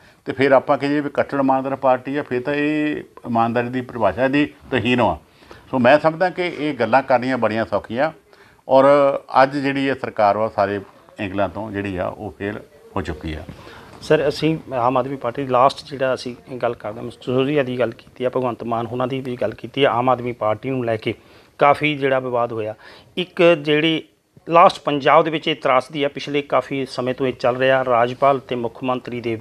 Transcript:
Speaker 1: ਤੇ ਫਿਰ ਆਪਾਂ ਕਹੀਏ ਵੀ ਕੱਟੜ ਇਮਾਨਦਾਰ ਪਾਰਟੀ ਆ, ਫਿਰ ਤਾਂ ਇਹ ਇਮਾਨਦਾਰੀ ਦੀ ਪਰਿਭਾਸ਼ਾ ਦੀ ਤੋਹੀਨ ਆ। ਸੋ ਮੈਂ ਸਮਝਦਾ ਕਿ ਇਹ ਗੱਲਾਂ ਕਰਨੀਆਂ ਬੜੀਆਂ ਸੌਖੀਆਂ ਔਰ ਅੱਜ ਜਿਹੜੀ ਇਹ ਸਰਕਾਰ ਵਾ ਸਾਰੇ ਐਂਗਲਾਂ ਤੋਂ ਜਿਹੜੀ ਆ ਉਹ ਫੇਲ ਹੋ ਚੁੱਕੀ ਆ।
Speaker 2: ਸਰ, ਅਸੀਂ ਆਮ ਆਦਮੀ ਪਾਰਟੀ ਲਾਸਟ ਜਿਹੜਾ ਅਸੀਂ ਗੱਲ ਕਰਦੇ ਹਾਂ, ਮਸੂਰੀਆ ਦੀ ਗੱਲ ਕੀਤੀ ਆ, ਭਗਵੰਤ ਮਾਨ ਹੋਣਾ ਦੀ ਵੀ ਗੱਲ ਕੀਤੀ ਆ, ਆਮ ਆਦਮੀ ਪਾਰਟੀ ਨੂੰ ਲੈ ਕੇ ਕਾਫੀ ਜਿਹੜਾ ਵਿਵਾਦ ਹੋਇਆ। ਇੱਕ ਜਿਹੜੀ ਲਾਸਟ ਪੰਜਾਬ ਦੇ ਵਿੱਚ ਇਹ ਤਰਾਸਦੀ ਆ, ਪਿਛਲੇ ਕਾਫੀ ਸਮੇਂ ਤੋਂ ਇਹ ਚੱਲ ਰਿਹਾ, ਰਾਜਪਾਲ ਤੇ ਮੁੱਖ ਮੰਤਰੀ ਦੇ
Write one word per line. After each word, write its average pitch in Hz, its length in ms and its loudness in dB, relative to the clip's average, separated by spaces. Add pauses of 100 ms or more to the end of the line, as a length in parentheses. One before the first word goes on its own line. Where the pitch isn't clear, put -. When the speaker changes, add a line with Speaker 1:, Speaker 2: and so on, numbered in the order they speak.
(240)
Speaker 1:
ਤੇ 143 80 -6
ਫਿਰ 135 200 2
ਆਪਾਂ 131 260 4
ਕਹੀਏ 143 220 -2
ਵੀ 143 100 -4
ਕੱਟੜ 139 300 -2
ਇਮਾਨਦਾਰ 135 360 0
ਪਾਰਟੀ 131 400 0
ਆ, 147 60 -2
ਫਿਰ 127 200 -4
ਤਾਂ 143 120 -4
ਇਹ 151 420 -2 (300)
ਇਮਾਨਦਾਰੀ 117 420 0
ਦੀ 127 120 -4
ਪਰਿਭਾਸ਼ਾ 120 480 0
ਦੀ 147 240 0 (180)
ਤੋਹੀਨ 123 300 2
ਆ। 95 160 2 (540)
ਸੋ 131 80 -2
ਮੈਂ 127 200 6
ਸਮਝਦਾ 160 320 0
ਕਿ 175 280 -4
ਇਹ 139 160 -4
ਗੱਲਾਂ 120 280 2
ਕਰਨੀਆਂ 131 360 0
ਬੜੀਆਂ 110 280 0
ਸੌਖੀਆਂ 113 440 -2 (580)
ਔਰ 135 160 6 (580)
ਅੱਜ 139 140 2
ਜਿਹੜੀ 135 320 -2
ਇਹ 131 60 0
ਸਰਕਾਰ 104 420 0
ਵਾ 110 120 0
ਸਾਰੇ 101 320 0 (380)
ਐਂਗਲਾਂ 98 300 -2
ਤੋਂ 101 240 -10
ਜਿਹੜੀ 101 240 -6
ਆ 92 100 -4
ਉਹ 98 320 -10
ਫੇਲ 104 220 -8 (360)
ਹੋ 98 60 -4
ਚੁੱਕੀ 82 320 -8
ਆ। - 80 -10 (600)
Speaker 2:
ਸਰ, 156 260 2
ਅਸੀਂ 156 300 -2 (160)
ਆਮ 127 220 2
ਆਦਮੀ 131 200 -2
ਪਾਰਟੀ 127 300 -6
ਲਾਸਟ 127 440 2
ਜਿਹੜਾ 131 240 -2
ਅਸੀਂ 120 200 -8 (220)
ਗੱਲ 120 180 -2
ਕਰਦੇ 110 260 -12
ਹਾਂ, 123 60 -10
ਮਸੂਰੀਆ 135 560 0
ਦੀ 123 160 -4
ਗੱਲ 117 120 0
ਕੀਤੀ - 340 -10
ਆ, 123 40 2
ਭਗਵੰਤ 123 360 -4
ਮਾਨ 117 220 -2
ਹੋਣਾ 123 200 -4
ਦੀ 131 140 -4
ਵੀ 127 160 -8
ਗੱਲ 110 180 -4
ਕੀਤੀ 127 300 -4
ਆ, 123 60 4
ਆਮ 120 180 0
ਆਦਮੀ 120 240 0
ਪਾਰਟੀ 110 380 -4
ਨੂੰ 131 140 -4
ਲੈ 113 120 -2
ਕੇ 110 180 -4 (440)
ਕਾਫੀ 147 380 2
ਜਿਹੜਾ 135 220 0
ਵਿਵਾਦ 123 340 -2
ਹੋਇਆ। 107 220 -6 (420)
ਇੱਕ 175 260 -2
ਜਿਹੜੀ 156 600 2 (460)
ਲਾਸਟ 175 360 6
ਪੰਜਾਬ 147 400 4
ਦੇ 160 60 -4
ਵਿੱਚ 156 180 -4
ਇਹ 151 80 0
ਤਰਾਸਦੀ 139 460 0
ਆ, 139 60 0
ਪਿਛਲੇ 143 340 -4
ਕਾਫੀ 135 440 -2
ਸਮੇਂ 127 280 -4
ਤੋਂ 135 120 -2
ਇਹ 123 60 0
ਚੱਲ 123 240 0
ਰਿਹਾ, 131 280 2
ਰਾਜਪਾਲ 127 540 2
ਤੇ 127 160 -8
ਮੁੱਖ 120 300 -6
ਮੰਤਰੀ 123 360 -6
ਦੇ 113 200 -4